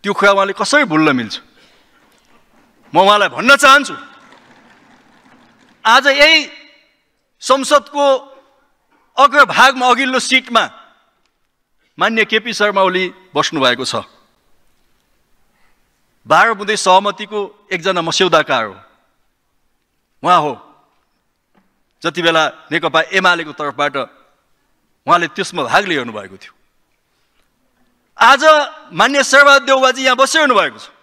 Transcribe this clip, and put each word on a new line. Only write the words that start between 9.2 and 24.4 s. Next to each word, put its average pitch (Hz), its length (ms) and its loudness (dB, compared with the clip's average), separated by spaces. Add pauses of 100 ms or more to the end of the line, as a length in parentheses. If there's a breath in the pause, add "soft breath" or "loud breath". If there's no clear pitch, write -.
अघिल्लो 254 320 0
सिटमा 240 500 -2 (1300)
माननीय 220 260 0
केपी 220 280 -4
शर्मा 202 280 -2
ओली 185 320 -2 (220)
बस्नुभएको 131 500 -2
छ। 120 100 -8 (2250)
बाह्र 196 260 2
बुँदे 202 240 -6
सहमतिको 202 960 -2
एकजना 180 300 -4
मस्यौदाकार 165 640 -2
हो, 95 160 -16 (1400)
उहाँ 175 160 2
हो। 143 260 -6 (1400)
जति 165 180 -6
बेला 160 500 -2
नेकपा 165 300 -2
एमालेको 170 500 -2
तर्फबाट 143 460 -6 (1080)